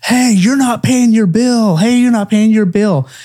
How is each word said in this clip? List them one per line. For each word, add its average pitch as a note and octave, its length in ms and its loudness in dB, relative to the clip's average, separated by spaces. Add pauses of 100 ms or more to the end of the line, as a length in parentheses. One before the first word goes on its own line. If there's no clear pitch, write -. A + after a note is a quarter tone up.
Hey, B3 340 0
you're A3 200 0
not A#3+ 260 -2
paying B3 300 0
your A3 140 2
bill. A3 500 0
Hey, A#3 200 0
you're B3 140 0
not G#3 180 -2
paying A3 220 0
your G#3+ 140 0
bill. F#3 420 -2 (160)